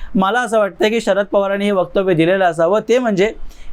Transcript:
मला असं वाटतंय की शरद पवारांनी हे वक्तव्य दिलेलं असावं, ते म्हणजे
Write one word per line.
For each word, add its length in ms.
मला 260
असं 180
वाटतंय 320
की 100
शरद 260
पवारांनी 380
हे 60
वक्तव्य 440
दिलेलं 300
असावं, 440
ते 100
म्हणजे 340